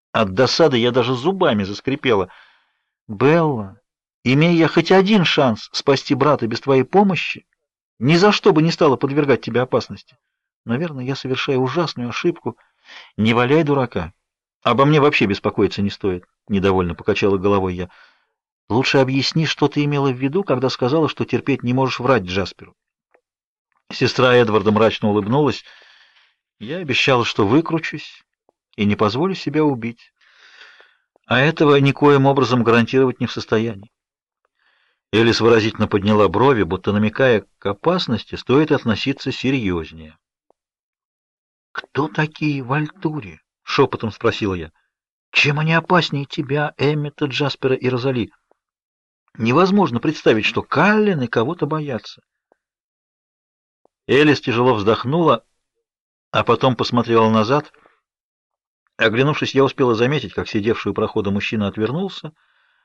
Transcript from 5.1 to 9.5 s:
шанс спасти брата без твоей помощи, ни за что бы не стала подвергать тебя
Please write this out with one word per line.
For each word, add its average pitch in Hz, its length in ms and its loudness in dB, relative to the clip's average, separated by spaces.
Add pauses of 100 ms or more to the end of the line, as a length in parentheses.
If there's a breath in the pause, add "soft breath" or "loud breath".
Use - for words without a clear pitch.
шанс 127 480 0
спасти - 420 0
брата 131 320 0
без 117 140 -6
твоей 135 220 2
помощи, 190 640 -2 (540)
ни 143 160 2
за 202 160 4
что 202 220 2
бы 156 80 4
не 165 100 2
стала 147 240 2
подвергать 139 460 0
тебя 120 220 -2